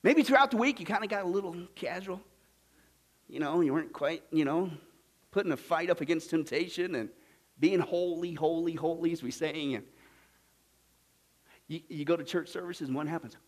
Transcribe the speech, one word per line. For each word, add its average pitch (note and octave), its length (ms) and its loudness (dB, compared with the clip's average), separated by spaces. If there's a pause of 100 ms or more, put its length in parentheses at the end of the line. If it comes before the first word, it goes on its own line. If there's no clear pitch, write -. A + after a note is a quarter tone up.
Maybe C#4 200 6
throughout C4+ 300 6
the A3 60 2
week C4 200 2
you E3+ 80 -8
kinda G#3 220 -2
got G3+ 160 -2
a F3+ 40 -2
little F3+ 280 -2 (180)
casual. F#3 460 -8 (1080)
You - 120 -8
know, D#3 220 2
you C#3 100 4
weren't D3+ 200 -2
quite, D#3 380 -2
you D#3 140 2
know, E3 260 0 (640)
putting F#3+ 200 0
a C3+ 40 0
fight E3+ 340 -2
up E3+ 100 4
against D#3+ 300 0
temptation E3 640 0
and A2+ 140 -2 (500)
being F3 220 6
holy, F3 540 -2
holy, E3 400 0
holy, E3 380 0
as E3 100 -4
we B2 80 -6
sing. D3 440 -4
And G2+ 100 -6 (1800)
you, E3 220 -8
you D3 160 -6
go E3 120 4
to E3 80 -6
church F3 240 -4
services F3 400 -8
and C3 80 0
what D3+ 100 -2
happens? D#3 300 -6 (120)